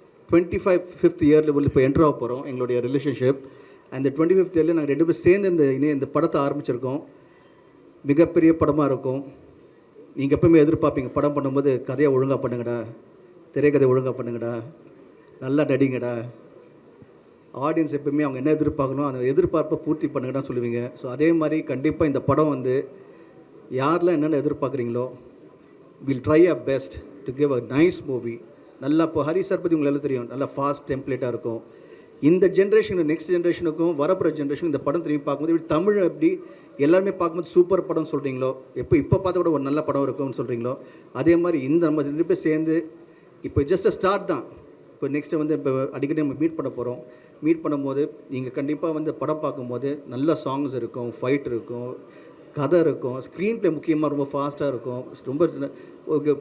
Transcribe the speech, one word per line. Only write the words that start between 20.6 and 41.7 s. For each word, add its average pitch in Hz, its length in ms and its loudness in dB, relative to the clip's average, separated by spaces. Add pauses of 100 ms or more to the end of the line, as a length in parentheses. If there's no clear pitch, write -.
So 127 160 -10
அதே 151 220 2
மாதிரி 156 300 0
கண்டிப்பா 151 440 0
இந்த 135 140 0
படம் 147 280 2
வந்து 131 260 -2 (960)
யாரெல்லாம் 165 460 2
என்னென்ன 151 260 2
எதிர்பார்க்குறீங்களோ, 127 640 -2 (1000)
we'll 131 220 -2
try 156 120 6 (120)
our - 80 -4 (100)
best 135 220 -4 (340)
to 131 120 -6
give 143 200 2
a - 20 -2 (180)
nice 165 200 4 (120)
movie. 117 280 -6 (420)
நல்லா 151 240 2
இப்போ 156 240 0
ஹரி 180 200 0
சார் 180 120 -2
பத்தி 170 160 0
உங்களுக்கு 143 140 2
எல்லாம் 143 160 -2
தெரியும், 123 260 -4
நல்லா 127 240 -4
ஃபாஸ்ட் 143 340 -2
டெம்ப்ளேட்டாக 127 440 -4
இருக்கும். 117 280 -6 (580)
இந்த 180 280 6
ஜெனரேஷன், 196 520 2 (120)
நெக்ஸ்ட் 165 220 -4
ஜெனரேஷனுக்கும் 170 680 0
வரப்போகிற 185 360 2
ஜெனரேஷனுக்கும் 143 340 -2
இந்த 139 60 0
படம் 151 240 -2
திரும்பி 147 220 -2
பார்க்கும்போது, 151 340 0
இப்படி - 180 -6
தமிழ் 202 200 2 (140)
எப்படி 156 200 0 (460)
எல்லாருமே 165 440 4
பார்க்கும்போது 170 340 -6
சூப்பர் 180 320 4
படம் 156 260 -2
சொல்றீங்களோ, 131 380 -2 (240)
எப்போ, 135 220 0
இப்போ 143 200 2
பார்த்தா 185 240 0
கூட 170 100 2
ஒரு 143 180 0
நல்ல 147 200 0
படம் 139 140 0
இருக்கும்னு 135 380 -4
சொல்றீங்களோ, 120 340 -4 (380)
அதே 156 240 2
மாதிரி 170 260 0
இந்த 151 240 2